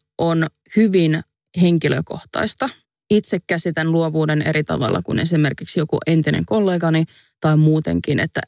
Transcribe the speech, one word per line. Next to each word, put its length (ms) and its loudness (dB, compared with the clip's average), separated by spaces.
on 280 0
hyvin 440 2
henkilökohtaista. 1080 -2
Itse 360 0
käsitän 460 -2
luovuuden 500 0
eri 220 -2
tavalla 400 -2
kuin 140 -4
esimerkiksi 600 -2
joku 260 -2
entinen 380 2
kollegani 600 0
tai 160 2
muutenkin, 640 2
että 280 -4